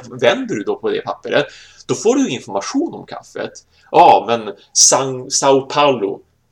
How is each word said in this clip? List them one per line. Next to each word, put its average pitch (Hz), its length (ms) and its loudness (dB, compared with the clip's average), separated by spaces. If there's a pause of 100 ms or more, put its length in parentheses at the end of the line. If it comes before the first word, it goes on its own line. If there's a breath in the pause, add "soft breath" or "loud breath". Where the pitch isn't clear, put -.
(220)
Vänder 208 340 0
du 101 80 -6
då 101 120 -4
på 110 140 -6
det 101 120 -2
pappret, 110 440 -4 (400 loud breath)
då 127 100 -4
får 233 200 0
du 262 140 0
information 113 640 -6
om 98 120 -16
kaffet. - 460 -12 (400 soft breath)
Ja, 156 360 6
men 110 260 -2 (200 loud breath)
San-, 131 580 0
Sao 135 300 2
Paulo 135 600 0 (300)